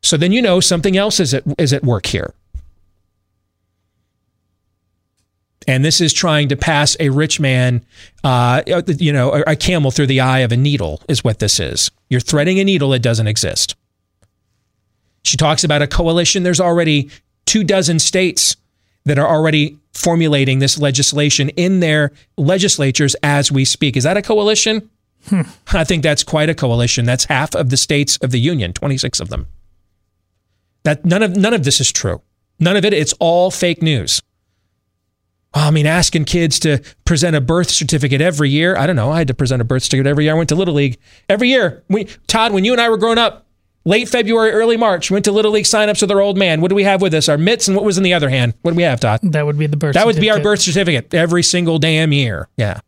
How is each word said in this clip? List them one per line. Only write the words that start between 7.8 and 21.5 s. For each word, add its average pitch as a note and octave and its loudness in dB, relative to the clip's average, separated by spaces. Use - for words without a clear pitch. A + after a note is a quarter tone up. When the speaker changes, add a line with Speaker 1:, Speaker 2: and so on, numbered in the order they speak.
Speaker 1:
uh, B2 2
you D3+ 0
know, C#3 0
a, D3 0
a D3+ 0
camel D#3 0
through C#3+ 0
the C3 2
eye C3 2
of A#2+ 0
a A#2+ 0
needle B2 0
is C3+ -2
what A2 -2
this G#2 0
is. - -4
You're B2 0
threading E3 0
a G3 0
needle E3 0
that B2+ 0
doesn't A2+ 0
exist. - -4
She - -2
talks D3 0
about D3 2
a C#3+ -2
coalition. E3+ 0
There's F3+ 0
already E3 0
two G#3+ 0
dozen F3 2
states - -2
that C#3 0
are C#3+ 2
already D#3 0
formulating D3 0
this C#3 0
legislation C#3+ 0